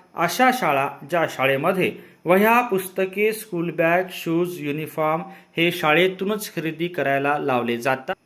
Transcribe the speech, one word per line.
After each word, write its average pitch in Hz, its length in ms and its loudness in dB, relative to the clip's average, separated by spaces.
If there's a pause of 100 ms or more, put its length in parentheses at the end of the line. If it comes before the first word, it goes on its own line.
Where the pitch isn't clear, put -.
(140)
अशा 170 380 2
शाळा, 143 360 0 (220)
ज्या 165 200 2
शाळेमध्ये 139 640 0 (320)
वह्या, 214 360 4
पुस्तके, 196 720 -2
स्कूल 175 380 -6
बॅग, 165 400 2
शूज, 170 500 -2
युनिफॉर्म 156 600 -2 (340)
हे 170 160 2
शाळेतूनच 185 840 0
खरेदी 160 320 -4
करायला 139 500 0
लावले 120 400 0
जातात 131 360 -2 (120)